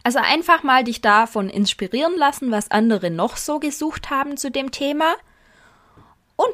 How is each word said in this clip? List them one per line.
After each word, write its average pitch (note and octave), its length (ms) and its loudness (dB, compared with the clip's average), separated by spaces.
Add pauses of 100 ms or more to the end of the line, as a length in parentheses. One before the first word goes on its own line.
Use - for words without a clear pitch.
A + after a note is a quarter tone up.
Also B3 160 2
einfach D#4+ 420 2
mal C4 220 4
dich A#3 180 -6
davon G#3 480 2
inspirieren A#3+ 680 -2
lassen, C#4 340 0
was G#3 180 -2
andere G#3 400 2
noch E3 280 -2
so D4+ 220 -4
gesucht D4+ 500 -6
haben C#4+ 280 -4
zu C4+ 140 -6
dem C#4 200 -4
Thema. D4+ 440 -2 (1200)
Und A#4+ 180 0